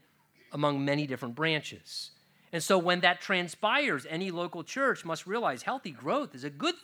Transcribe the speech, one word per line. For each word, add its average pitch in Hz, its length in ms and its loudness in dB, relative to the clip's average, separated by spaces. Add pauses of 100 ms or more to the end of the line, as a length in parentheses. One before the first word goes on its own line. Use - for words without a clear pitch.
(540)
among 147 300 2
many 143 220 2
different 123 300 -6
branches. - 760 -2 (420)
And 170 100 -2
so 196 140 6
when 175 240 4
that 175 180 6
transpires, 190 880 0
any 180 220 -2
local 175 320 -4
church 254 400 0
must 165 240 -6
realize 185 360 0
healthy 220 280 -4
growth 127 420 -2
is 131 120 -10
a 147 40 -4
good 254 340 -4